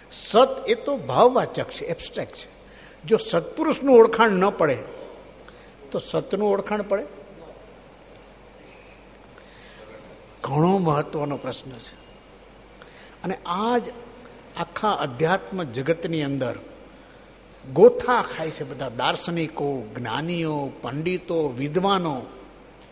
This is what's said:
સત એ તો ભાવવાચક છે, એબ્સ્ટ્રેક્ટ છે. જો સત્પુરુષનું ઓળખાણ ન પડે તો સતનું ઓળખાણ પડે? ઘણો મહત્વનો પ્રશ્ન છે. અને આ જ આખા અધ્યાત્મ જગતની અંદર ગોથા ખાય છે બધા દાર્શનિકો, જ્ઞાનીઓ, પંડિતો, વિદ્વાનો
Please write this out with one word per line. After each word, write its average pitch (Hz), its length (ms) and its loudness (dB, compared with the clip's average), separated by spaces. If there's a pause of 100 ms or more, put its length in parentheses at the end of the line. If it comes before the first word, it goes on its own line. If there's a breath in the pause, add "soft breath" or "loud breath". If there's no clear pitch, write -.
સત - 580 2
એ 226 100 2
તો 285 200 -4
ભાવવાચક 156 760 4
છે, - 140 -10
એબ્સ્ટ્રેક્ટ - 520 -8
છે. - 120 -16 (560 loud breath)
જો 214 140 4
સત્પુરુષનું 262 800 2
ઓળખાણ 226 360 8
ન 190 180 4
પડે 147 340 0 (1040 loud breath)
તો 180 140 -6
સતનું 190 480 -2
ઓળખાણ 202 340 0
પડે? 202 240 -2 (3250 loud breath)
ઘણો 165 360 4
મહત્વનો 147 580 0
પ્રશ્ન 131 420 -10
છે. - 160 -16 (1300 loud breath)
અને 180 160 -6 (160)
આ 226 240 2
જ 196 140 -4 (640)
આખા 190 420 -2
અધ્યાત્મ 156 640 0 (100)
જગતની 160 500 -2
અંદર 131 360 -2 (1080 loud breath)
ગોથા 220 580 6
ખાય 160 280 -6
છે 151 140 -10
બધા 135 320 -8
દાર્શનિકો, 147 880 -2 (100)
જ્ઞાનીઓ, 143 840 -4
પંડિતો, 160 760 -4
વિદ્વાનો 156 720 -2 (640)